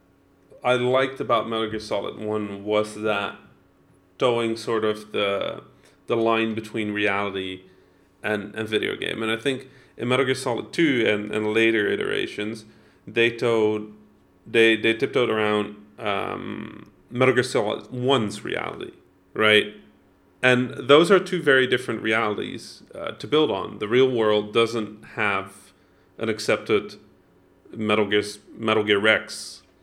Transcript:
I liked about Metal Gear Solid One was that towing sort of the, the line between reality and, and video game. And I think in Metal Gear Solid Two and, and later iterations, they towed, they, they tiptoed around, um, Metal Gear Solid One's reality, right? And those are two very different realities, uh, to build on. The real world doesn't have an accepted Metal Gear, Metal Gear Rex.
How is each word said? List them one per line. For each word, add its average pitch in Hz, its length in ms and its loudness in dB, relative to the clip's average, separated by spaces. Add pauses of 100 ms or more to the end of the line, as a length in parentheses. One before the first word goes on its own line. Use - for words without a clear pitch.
(640)
I 123 100 4
liked 131 460 0
about 113 280 0
Metal 110 220 -2
Gear 107 100 -6
Solid 104 380 -6
One 104 460 -6
was 107 380 0
that 101 340 -2 (800)
towing 117 380 0
sort 113 280 -4
of 107 280 -4
the, 101 500 -2 (440)
the 120 100 0
line 113 380 2
between 107 380 -6
reality 98 680 -2 (600)
and, 104 320 -4
and 110 140 -6
video 101 280 -2
game. - 260 -6
And 110 80 -2
I 113 60 -2
think 127 320 -4 (280)
in 120 120 -6
Metal 127 160 2
Gear 127 100 0
Solid 113 380 -6
Two 131 340 2
and, 107 240 0
and 107 220 -2
later 110 360 4
iterations, 101 760 -4 (420)
they 117 240 2
towed, 110 640 0 (540)
they, 113 300 6
they 113 180 2
tiptoed 123 360 0
around, 107 460 0 (220)
um, 98 920 -6 (200)
Metal 127 240 4
Gear 120 100 4
Solid 107 480 -2
One's 123 520 0
reality, 50 480 -6 (420)
right? 107 400 4 (680)
And 127 280 4 (180)
those 160 220 8
are 190 80 8
two 175 240 -4
very 131 240 4
different 123 360 -2
realities, 107 800 -4 (120)
uh, 87 180 -8
to - 140 -14
build 147 240 2
on. 98 280 -6
The 104 100 -6
real 127 200 4
world 107 440 2
doesn't 110 520 0 (100)
have 101 580 -4 (460)
an 113 100 -4
accepted 107 680 0 (760)
Metal 107 340 0
Gear, 104 160 2 (340)
Metal 110 280 0
Gear 104 160 4
Rex. - 600 -2 (200)